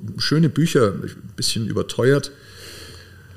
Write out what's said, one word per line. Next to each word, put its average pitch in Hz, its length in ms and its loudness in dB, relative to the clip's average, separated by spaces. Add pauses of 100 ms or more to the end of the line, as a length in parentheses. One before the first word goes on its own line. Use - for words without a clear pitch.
(180)
schöne 156 300 4
Bücher, 135 440 2
ein - 420 -10
bisschen - 320 -2
überteuert, 120 640 0 (1080)